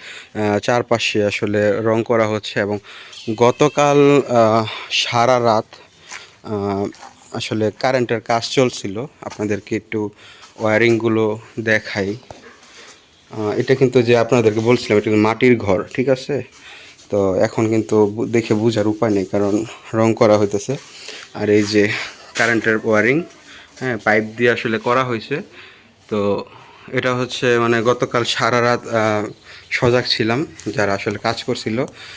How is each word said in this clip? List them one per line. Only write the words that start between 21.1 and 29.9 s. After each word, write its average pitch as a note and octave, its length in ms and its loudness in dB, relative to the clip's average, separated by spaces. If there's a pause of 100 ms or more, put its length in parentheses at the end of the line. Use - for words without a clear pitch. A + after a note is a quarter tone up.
আর G#2+ 160 -4
এই G#2 140 4
যে G#2 260 2 (460)
কারেন্টের A2+ 480 0
ওয়্যারিং, A2+ 400 2 (560)
হ্যাঁ, B2+ 180 -4
পাইপ A2 260 0
দিয়ে A#2 280 0
আসলে A2+ 280 -2
করা B2 240 0
হয়েছে। B2 380 -6 (680)
তো G2+ 360 -2 (480)
এটা B2+ 220 0
হচ্ছে, B2 440 0
মানে, A#2 240 2
গতকাল B2 400 0
সারা A#2+ 380 0
রাত, A#2+ 260 0
আহ, G#2+ 420 -2 (400)
সজাগ B2 380 2